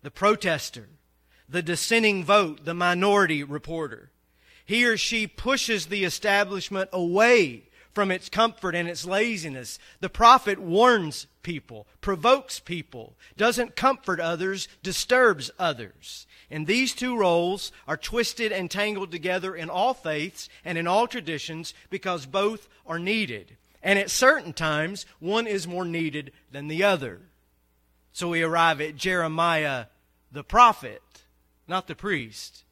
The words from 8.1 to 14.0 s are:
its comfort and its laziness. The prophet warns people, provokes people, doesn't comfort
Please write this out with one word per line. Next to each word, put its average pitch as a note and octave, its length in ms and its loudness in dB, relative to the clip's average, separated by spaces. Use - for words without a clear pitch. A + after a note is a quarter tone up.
its F#3 160 -6
comfort G3 480 0
and E3+ 120 -4
its D#3 160 -10
laziness. F3+ 760 -4
The F#3 100 -6
prophet A#3 520 6
warns G3 680 2
people, B2 460 -12
provokes A#3 600 0
people, C#3 560 -12
doesn't A#3 380 0
comfort F#3+ 460 0